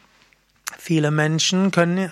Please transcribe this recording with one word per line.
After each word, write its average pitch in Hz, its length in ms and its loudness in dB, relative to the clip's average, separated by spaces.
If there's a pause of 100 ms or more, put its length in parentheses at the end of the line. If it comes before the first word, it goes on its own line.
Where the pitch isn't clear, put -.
(760)
viele 156 320 0
Menschen 160 640 0
können 175 400 0